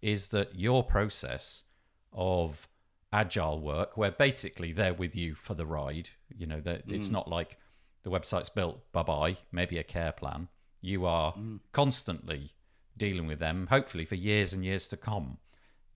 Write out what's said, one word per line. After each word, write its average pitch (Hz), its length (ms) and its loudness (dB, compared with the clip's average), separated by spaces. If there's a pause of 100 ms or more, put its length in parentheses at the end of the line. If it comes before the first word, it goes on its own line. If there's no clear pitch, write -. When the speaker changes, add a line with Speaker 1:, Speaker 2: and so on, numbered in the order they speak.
Speaker 1:
is 104 280 0
that 101 260 0
your 120 260 4
process 104 840 0 (480)
of 90 560 0 (420)
agile 85 480 2
work, 76 380 -2
where 101 140 4
basically 90 600 2
they're 92 220 2
with 87 200 -2
you 85 220 -2
for - 200 -8
the 80 100 -4
ride, 76 460 -4 (220)
you 92 140 -8
know, 78 140 -4
that 85 260 -4
it's 101 220 -2
Speaker 2:
Mm. - 20 2
Speaker 1:
not 101 160 0
like 85 320 -2 (440)
the 98 60 -6
website's 92 380 0
built, - 460 -2
bye-bye, 80 420 2 (160)
maybe 87 260 0
a 80 60 -2
care 82 300 -2
plan. 73 340 -6 (320)
You 92 260 0
are 82 280 4
Speaker 2:
Mm. 104 260 -8 (140)
Speaker 1:
constantly 82 800 0 (420)
dealing 92 320 0
with 78 120 -4
them, 85 280 0
hopefully 92 380 2
for 101 100 -4
years 98 380 2
and 95 100 -2
years 95 240 -2
to - 80 -6
come. 85 420 -6 (580)